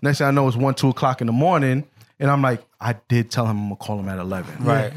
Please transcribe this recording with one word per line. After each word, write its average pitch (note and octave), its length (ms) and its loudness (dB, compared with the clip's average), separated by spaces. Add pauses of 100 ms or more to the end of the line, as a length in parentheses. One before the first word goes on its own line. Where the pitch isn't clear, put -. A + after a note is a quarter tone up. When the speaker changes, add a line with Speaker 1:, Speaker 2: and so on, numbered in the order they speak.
Speaker 1:
Next C#3+ 160 2
thing C#3+ 100 2
I C#3 40 2
know, C#3 160 4
it's A#2 100 0
one, C3 160 2
two C3+ 160 2
o'clock B2+ 320 0
in A#2 60 -2
the A2+ 60 0
morning, C#3+ 540 2 (320)
and C#3+ 120 2
I'm C#3+ 100 2
like, B2+ 220 0 (180)
"I A#2 120 -2 (140)
did A#2+ 240 2
tell A#2+ 140 0
him A2 120 -2
I'm G#2 80 -4
gonna G2+ 120 -6
call G#2 220 -8
him G2 100 -6
at F#2+ 100 -6
eleven." F#2 440 -8
Speaker 2:
Right. A#2+ 340 0